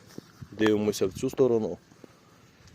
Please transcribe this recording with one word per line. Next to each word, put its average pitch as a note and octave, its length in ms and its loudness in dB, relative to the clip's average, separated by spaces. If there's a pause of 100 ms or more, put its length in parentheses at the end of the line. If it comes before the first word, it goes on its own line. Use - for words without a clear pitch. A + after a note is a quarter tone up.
(520)
Дивимося G#2 540 2
в F#2+ 60 -6
цю C3 180 -6
сторону. A2+ 480 0 (960)